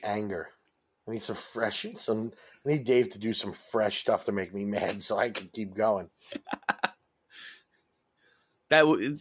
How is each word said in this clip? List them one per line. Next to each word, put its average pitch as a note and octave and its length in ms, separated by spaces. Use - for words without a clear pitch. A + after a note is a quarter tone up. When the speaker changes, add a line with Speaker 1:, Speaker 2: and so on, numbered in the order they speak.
Speaker 1:
anger. G#2 460
I A2 60
need A2 100
some G#2+ 140
fresh, - 500
some, A2+ 340
I C#3 60
need D3+ 120
Dave B2 280
to G2+ 100
do A2 120
some G2+ 200
fresh G#2 460
stuff - 260
to G#2+ 80
make F#2 200
me G2+ 120
mad G2+ 400
so G#2+ 120
I A2+ 140
can F#2+ 220
keep G#2 200
going. G2+ 380
Speaker 2:
<laughs> - 580
That D#3 120
w-, D3 400